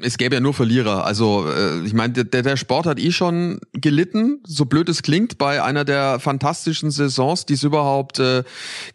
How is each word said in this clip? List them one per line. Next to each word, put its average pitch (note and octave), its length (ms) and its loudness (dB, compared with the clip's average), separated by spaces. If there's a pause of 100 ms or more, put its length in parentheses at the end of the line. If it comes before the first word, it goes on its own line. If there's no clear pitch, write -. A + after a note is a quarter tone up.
es A#2+ 180 -4
gäbe B2 180 0
ja B2 40 0
nur C#3 140 2
Verlierer. A2 500 2
Also, G2+ 440 2
äh, D#2+ 360 0
ich G#2 100 -4
meine, A2+ 180 0
der, B2 300 0
der C3+ 140 0
Sport C#3 300 -2
hat D3 140 -2
eh D3+ 100 2
schon F3 480 -2 (140)
gelitten, F3+ 720 2
so D3 220 -2
blöd D3+ 220 2
es D#3+ 140 -2
klingt, F#3+ 360 0
bei C#3 240 0
einer C#3+ 220 0
der C#3 360 0
fantastischen D3+ 720 -2
Saisons, C#3 560 0
die D3 80 2
es C3+ 100 -2
überhaupt, C#3+ 560 0
äh, B2+ 240 2 (500)